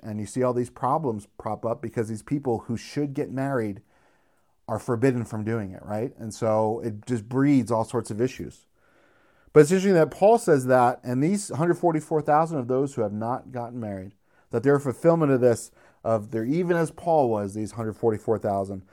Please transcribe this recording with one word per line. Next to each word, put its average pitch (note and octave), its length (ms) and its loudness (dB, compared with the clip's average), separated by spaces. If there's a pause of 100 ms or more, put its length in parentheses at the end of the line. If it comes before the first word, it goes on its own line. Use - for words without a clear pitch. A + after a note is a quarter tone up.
and G#2+ 180 -8
you G#2 60 -6
see B2+ 160 -6
all B2 120 0
these B2 180 -4
problems C3 560 -4 (100)
prop G#2+ 260 -8
up A#2 160 -4
because A2 300 -6
these A2 140 -8
people C3 420 -2
who A#2+ 100 -4
should D3 380 -6
get C3+ 180 -6
married A#2+ 500 -4 (880)
are A2 120 -4
forbidden B2 460 0
from G#2+ 180 -8
doing G#2+ 280 -4
it, - 120 -16
right? G#2+ 340 -6
And A2 160 -12
so A2 500 0
it G#2+ 220 -8
just A#2 240 -6
breeds C3 420 2
all A2+ 120 2
sorts A2 260 -4
of G#2 100 -8
issues. - 460 -6 (880)
But D3+ 80 10
it's D3+ 100 6
interesting F#3+ 220 4
that D#3 160 6
Paul A3 300 4
says C#3+ 280 2
that, B2+ 360 4
and B2+ 200 -2
these G3+ 260 0
hundred E3+ 260 0
forty-four D#3+ 460 0
thousand D#3 360 2
of B2 100 -4
those C3+ 280 0
who B2 80 -2
have G2+ 100 -2
not A2+ 380 -6
gotten B2 280 -10
married, G2 340 -8 (360)
that A#2 140 -2
they're C#3 120 6
a D3 40 2
fulfillment D3 520 2
of C3 100 4
this, A#2+ 300 2 (320)
of A2 260 -2
they're A2+ 160 -4
even E3+ 320 0
as D#3+ 140 0
Paul D#3 380 2
was, G2+ 260 -2
these G#2+ 160 -6
hundred A2 220 -6
forty-four A2 440 0
thousand, G2 560 -4